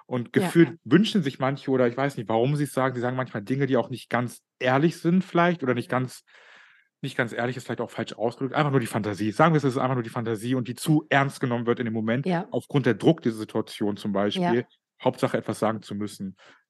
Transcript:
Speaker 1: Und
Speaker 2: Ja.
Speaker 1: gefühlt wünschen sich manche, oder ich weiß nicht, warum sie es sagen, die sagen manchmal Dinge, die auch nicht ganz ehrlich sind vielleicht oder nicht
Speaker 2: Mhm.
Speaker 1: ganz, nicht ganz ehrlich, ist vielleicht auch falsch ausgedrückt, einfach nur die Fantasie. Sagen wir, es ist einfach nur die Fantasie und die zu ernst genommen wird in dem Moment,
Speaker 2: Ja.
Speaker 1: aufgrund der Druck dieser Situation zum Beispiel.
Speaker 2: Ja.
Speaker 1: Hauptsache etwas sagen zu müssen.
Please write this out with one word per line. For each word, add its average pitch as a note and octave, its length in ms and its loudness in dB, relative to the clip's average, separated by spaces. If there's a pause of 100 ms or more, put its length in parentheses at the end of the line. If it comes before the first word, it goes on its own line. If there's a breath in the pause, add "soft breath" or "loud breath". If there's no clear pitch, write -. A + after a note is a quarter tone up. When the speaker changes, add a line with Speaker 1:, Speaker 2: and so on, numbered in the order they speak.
Speaker 1:
Und A#2+ 300 -6
Speaker 2:
Ja. - 80 4
Speaker 1:
gefühlt D#3+ 420 4
wünschen F#3 360 4
sich C3+ 180 -4
manche, C#3 300 -2
oder B2+ 200 4
ich A#2+ 80 -6
weiß C#3 200 -2
nicht, A2 120 -6
warum A#2+ 260 2
sie D3 80 -2
es C3+ 100 -4
sagen, C3 220 0
die A#2+ 60 -6
sagen B2+ 160 -2
manchmal B2+ 260 -6
Dinge, C3+ 240 -2
die C3 100 2
auch A2+ 120 0
nicht A2+ 200 -10
ganz A#2+ 320 -4 (180)
ehrlich C3+ 380 2
sind F3+ 280 2
vielleicht F3 380 0
oder B2+ 100 2
nicht A#2 160 -6
Speaker 2:
Mhm. - 20 -6
Speaker 1:
ganz, B2+ 320 -4 (800 soft breath)
nicht C3+ 160 -8
ganz A#2+ 160 -2
ehrlich, A#2+ 240 -4
ist - 80 -12
vielleicht A#2+ 160 -6
auch A2 100 -8
falsch - 220 -8
ausgedrückt, A#2+ 420 -4
einfach D3 160 2
nur C3+ 100 4
die A2+ 60 -2
Fantasie. G#2 440 -2
Sagen D#3+ 220 4
wir, D3+ 40 6
es C#3+ 60 0
ist C3 140 0
einfach B2+ 180 0
nur A#2+ 80 -2
die A2+ 60 -12
Fantasie A#2 460 -4
und A#2+ 120 -2
die A#2+ 80 -8
zu D3+ 340 2
ernst C#3 300 0
genommen A#2+ 280 -2
wird A#2+ 120 2
in B2 60 -4
dem A2+ 80 -4
Moment, A2+ 320 -2
Speaker 2:
Ja. F#3 260 -2
Speaker 1:
aufgrund B2+ 340 -2
der A#2+ 100 4
Druck D#3 260 2
dieser A2+ 160 -2
Situation G#2+ 600 -4
zum G#2+ 160 -6
Beispiel. A#2 480 0
Speaker 2:
Ja. - 420 -14
Speaker 1:
Hauptsache B2+ 340 0
etwas A2 220 -6
sagen A2 220 -2
zu - 140 -12
müssen. G2+ 400 -8 (340 soft breath)